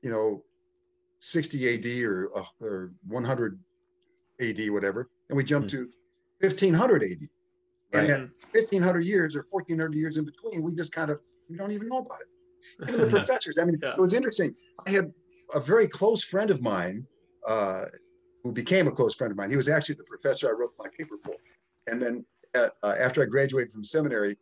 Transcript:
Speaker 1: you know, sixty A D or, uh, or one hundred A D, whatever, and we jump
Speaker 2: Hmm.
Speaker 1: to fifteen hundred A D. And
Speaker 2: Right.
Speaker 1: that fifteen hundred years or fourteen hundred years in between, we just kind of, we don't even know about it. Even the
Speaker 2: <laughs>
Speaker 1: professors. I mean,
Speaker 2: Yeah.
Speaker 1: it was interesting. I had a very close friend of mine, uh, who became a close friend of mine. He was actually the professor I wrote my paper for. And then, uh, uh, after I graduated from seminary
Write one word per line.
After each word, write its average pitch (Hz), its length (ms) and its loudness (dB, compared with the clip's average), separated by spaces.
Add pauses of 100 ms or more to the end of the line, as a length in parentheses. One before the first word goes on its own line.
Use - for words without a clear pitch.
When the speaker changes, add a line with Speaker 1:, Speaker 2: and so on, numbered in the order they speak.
Speaker 1:
you 127 80 -6
know, 110 340 0 (720)
sixty 147 500 -2
A 120 100 0
D 120 260 -4
or, 98 320 -2
uh, 95 80 -6 (160)
or 95 320 -8 (160)
one 120 160 -4
hundred 120 340 -2 (800)
A 117 140 -2
D, 107 180 -4
whatever, 101 380 -2 (200)
and 139 80 -4
we 139 80 0
jump 139 200 0
Speaker 2:
Hmm. 101 40 -6
Speaker 1:
to 127 200 -8 (520)
fifteen 190 340 4
hundred 190 280 6
A 92 120 -4
D. 110 120 -14 (680)
And 151 140 4
Speaker 2:
Right. 139 120 4
Speaker 1:
that 127 100 -12 (220)
fifteen 220 300 4
hundred 175 220 4
years 175 300 2
or 143 100 -4
fourteen 180 340 -4
hundred 160 180 -2
years 156 220 -2
in 156 60 0
between, 175 380 -8
we 170 120 -2
just 160 180 -6
kind 160 180 -4
of, 147 80 -2 (300)
we 170 80 -14
don't 196 160 -6
even 208 160 -8
know 254 100 -4
about - 220 -10
it. - 680 -16
Even 233 120 0
the - 60 6
Speaker 2:
<laughs> 202 120 4
Speaker 1:
professors. 165 400 0
I 170 60 4
mean, 170 180 2
Speaker 2:
Yeah. 135 120 -4
Speaker 1:
it - 40 -6
was 185 160 4
interesting. 214 400 0 (320)
I 196 40 -4
had 190 220 2 (420)
a 151 60 0
very 196 280 4
close 214 340 2
friend 202 280 0
of 143 120 2
mine, 101 440 -2 (400)
uh, 101 400 0 (580)
who 123 80 -6
became 156 340 2
a 131 60 2
close 113 220 2
friend 117 180 -4
of 95 40 -6
mine. 98 140 -4
He 139 60 0
was 131 120 2
actually 151 280 2
the - 80 -20
professor 135 440 -2
I 117 40 2
wrote 117 260 -2
my 104 80 -14 (100)
paper 156 280 -14
for. - 100 -10 (540)
And 120 140 -4
then, 120 220 -4 (300)
uh, 120 140 4 (140)
uh, 104 160 0
after 127 240 2
I 127 40 4
graduated 131 460 0
from 107 120 -12
seminary 110 580 0